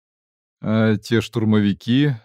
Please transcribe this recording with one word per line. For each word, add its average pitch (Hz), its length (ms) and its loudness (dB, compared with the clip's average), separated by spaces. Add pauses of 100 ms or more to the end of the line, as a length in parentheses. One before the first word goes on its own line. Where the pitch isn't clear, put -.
(600)
«А 110 360 0
те 110 240 0
штурмовики, 110 1040 0